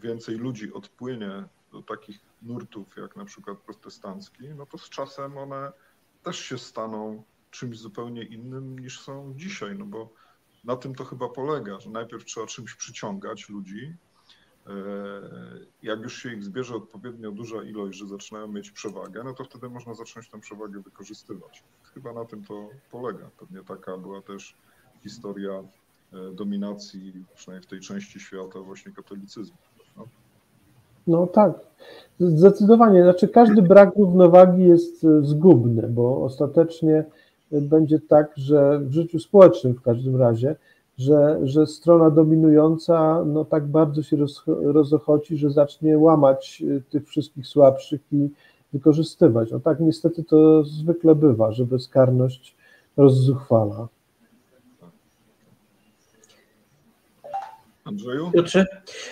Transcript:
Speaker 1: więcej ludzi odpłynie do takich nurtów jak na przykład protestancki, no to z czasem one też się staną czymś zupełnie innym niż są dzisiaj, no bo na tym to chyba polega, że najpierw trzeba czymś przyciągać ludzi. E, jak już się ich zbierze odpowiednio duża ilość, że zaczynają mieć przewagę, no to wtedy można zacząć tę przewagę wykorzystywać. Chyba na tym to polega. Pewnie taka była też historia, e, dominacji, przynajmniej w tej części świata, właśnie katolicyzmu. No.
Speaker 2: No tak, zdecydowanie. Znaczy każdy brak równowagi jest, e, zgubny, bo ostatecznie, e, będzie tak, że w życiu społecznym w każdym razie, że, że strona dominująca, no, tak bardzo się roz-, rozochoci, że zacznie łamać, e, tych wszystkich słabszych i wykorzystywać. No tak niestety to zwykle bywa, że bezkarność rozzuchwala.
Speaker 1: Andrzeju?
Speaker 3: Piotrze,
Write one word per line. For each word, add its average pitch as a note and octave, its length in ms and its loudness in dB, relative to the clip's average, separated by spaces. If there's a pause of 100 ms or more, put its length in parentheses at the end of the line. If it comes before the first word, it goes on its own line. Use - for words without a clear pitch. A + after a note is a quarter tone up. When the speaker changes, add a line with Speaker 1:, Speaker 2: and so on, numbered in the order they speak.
Speaker 1:
więcej A#2 340 -12
ludzi A2+ 360 -14
odpłynie G2+ 720 -16 (280)
do G2+ 100 -20
takich G#2 380 -20 (220)
nurtów A2+ 540 -20
jak G2 200 -20
na G2+ 80 -20
przykład G2+ 340 -20
protestancki, - 1000 -20
no C#3+ 100 -20
to E3 120 -20
z - 100 -20
czasem C#3 500 -18
one C#3 340 -16 (500)
też F3 160 -14
się C3 200 -16
staną G#2+ 640 -16 (280)
czymś A#2 280 -16
zupełnie A#2 440 -18
innym B2+ 560 -20
niż B2+ 220 -20
są C#3 360 -20
dzisiaj, C3+ 420 -16
no G2+ 80 -18
bo A2 220 -18 (560)
na B2 120 -10
tym C3 180 -16
to C3 100 -18
chyba B2 240 -14
polega, B2+ 520 -12
że G#2 100 -20
najpierw A2+ 340 -16
trzeba A2 220 -16
czymś A2 280 -20
przyciągać G#2 720 -16
ludzi. G#2 440 -18 (720)
E, G3 40 -20 (1120)
jak A2 180 -10
już B2 220 -18
się B2 100 -16
ich G2+ 120 -16
zbierze A#2+ 300 -14
odpowiednio A2 580 -18
duża G#2+ 300 -16
ilość, G2+ 360 -16
że G2+ 80 -20
zaczynają G#2+ 420 -20
mieć G2+ 220 -16
przewagę, G2 540 -18
no C3 100 -18
to C3 100 -20
wtedy B2 240 -20
można A#2+ 260 -20
zacząć A2+ 360 -20
tę G#2+ 100 -20
przewagę G2+ 400 -20
wykorzystywać. - 840 -20 (300)
Chyba B2+ 180 -20
na A#2 120 -16
tym G#2+ 200 -20
to G#2 240 -20 (220)
polega. A#2+ 400 -16 (100)
Pewnie F#2 240 -20
taka F#2+ 320 -18
była F#2+ 260 -20
też G2 320 -20 (480)
historia, G2 500 -16 (600)
e, F#2+ 200 -18
dominacji, G2+ 920 -14 (100)
przynajmniej F#2 320 -20
w - 40 -20
tej F#2+ 100 -18
części G2+ 400 -18
świata, F#2+ 400 -18
właśnie F#2+ 320 -20
katolicyzmu. G2 640 -20 (400)
No. A2+ 100 -20 (1000)
Speaker 2:
No E3+ 200 0
tak, F#3 260 2 (680)
zdecydowanie. G3 840 6
Znaczy F3+ 260 4
każdy A3 340 6
brak F#3+ 340 8
równowagi F3+ 680 6
jest, E3+ 420 4
e, D3+ 180 4
zgubny, C#3 640 4
bo A#2+ 360 -2
ostatecznie, D#3+ 800 -2 (480)
e, D3 80 -2
będzie D3+ 400 0
tak, D3+ 360 2
że C#3+ 480 0
w C3 80 -8
życiu E3 260 -4
społecznym D#3+ 560 6
w - 80 -16
każdym C3 340 -2
razie, B2+ 400 0 (420)
że, D3 440 2
że D3 240 0
strona E3 440 2
dominująca, D#3+ 1120 2
no, D#3 200 -4
tak D#3 220 -4
bardzo D3+ 360 0
się D3 140 -4
roz-, C#3+ 300 -4
rozochoci, D3+ 920 0
że C#3+ 140 -2
zacznie D3+ 480 0
łamać, D3+ 640 2 (160)
e, - 20 -14
tych - 280 -10
wszystkich - 380 -10
słabszych C#3 540 2 (120)
i C#3+ 160 -2 (440)
wykorzystywać. C#3+ 800 0
No B2 100 -8
tak D#3 200 -2
niestety D#3+ 440 -2
to D#3 400 4
zwykle D#3 500 0
bywa, A2+ 380 2
że B2 120 -4
bezkarność B2+ 920 -2 (400)
rozzuchwala. B2+ 920 2 (4000)
Speaker 1:
Andrzeju? B2 460 -10
Speaker 3:
Piotrze, F3+ 360 0 (460)